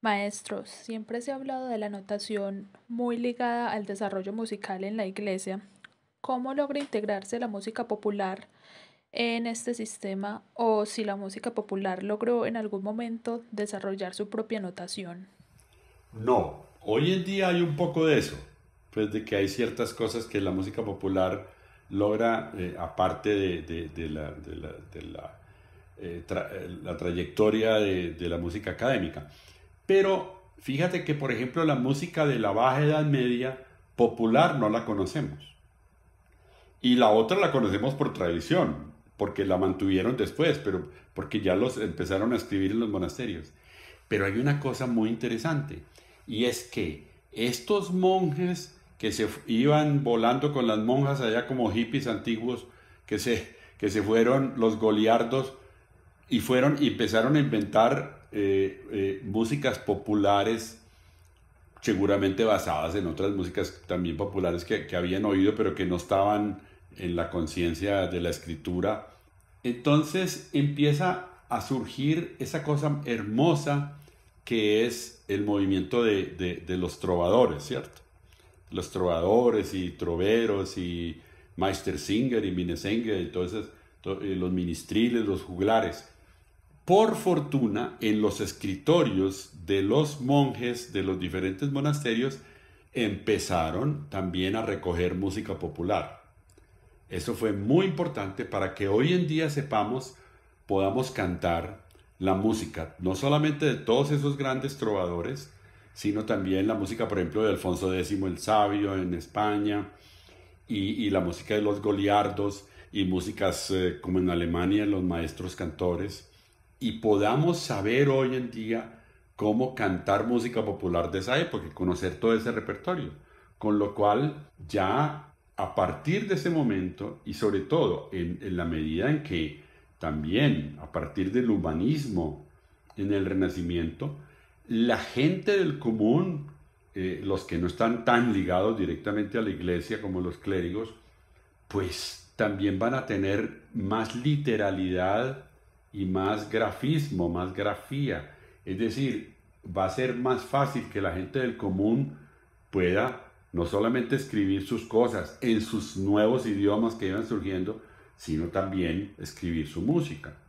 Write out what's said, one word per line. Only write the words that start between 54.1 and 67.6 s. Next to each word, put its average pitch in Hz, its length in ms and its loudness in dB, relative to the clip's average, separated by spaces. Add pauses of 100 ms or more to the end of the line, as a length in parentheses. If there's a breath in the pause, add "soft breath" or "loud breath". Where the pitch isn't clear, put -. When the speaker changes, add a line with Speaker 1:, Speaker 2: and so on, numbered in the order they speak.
Speaker 2:
los 110 220 2
goliardos 113 760 4 (800 soft breath)
y 120 100 2
fueron 139 420 4
y 135 60 4
empezaron 113 480 2
a 151 40 6
inventar, 113 840 2 (120)
eh, 98 540 2
eh, 98 320 -2
músicas 113 560 0
populares, 101 1080 0 (960 soft breath)
seguramente 98 600 2
basadas 87 540 2
en 98 100 -2
otras 90 240 -2
músicas 95 560 -4
también 90 300 -2
populares 87 480 -2
que, 107 240 -2
que - 80 -4
habían 92 280 0
oído, 101 300 4
pero 95 220 0
que 92 100 0
no 90 80 2
estaban 101 640 2 (360 loud breath)
en 87 180 -4
la 85 160 -2
conciencia 87 800 0